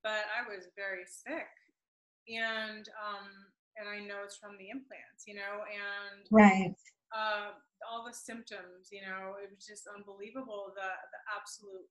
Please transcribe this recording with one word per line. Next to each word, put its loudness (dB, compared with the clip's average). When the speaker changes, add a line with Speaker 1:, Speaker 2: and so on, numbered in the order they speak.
Speaker 1:
but 0
I -2
was -10
very -4
sick." -8
And, -4
um, -6
and -8
I -6
know -6
it's -12
from -14
the -14
implants, -14
you -12
know, -6
and -8
Speaker 2:
Right. 12
Speaker 1:
uh, 0
all -8
the -10
symptoms, -12
you -12
know, -8
it -12
was -20
just -16
unbelievable, -10
the, -4
the -14
absolute -12